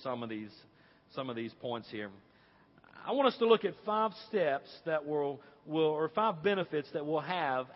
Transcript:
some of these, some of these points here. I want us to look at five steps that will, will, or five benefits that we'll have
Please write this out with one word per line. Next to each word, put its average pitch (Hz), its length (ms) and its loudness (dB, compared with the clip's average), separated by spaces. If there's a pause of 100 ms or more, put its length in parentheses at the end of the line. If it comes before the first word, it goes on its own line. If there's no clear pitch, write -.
some 123 180 -2
of 117 60 -6
these, 107 260 -8 (580)
some 131 160 -6
of 120 60 -4
these 117 200 -6
points 117 360 -8
here. 104 180 -8 (960)
I 185 60 -6
want 269 160 4
us 240 120 2
to 233 80 4
look 214 180 6
at 175 100 -2 (100)
five 214 280 0 (160)
steps 151 400 0 (180)
that 156 180 0
will, 143 360 0 (260)
will, 156 200 2
or 156 240 2
five 214 340 0
benefits 180 480 0
that 151 120 -2
we'll 151 140 2
have 143 580 0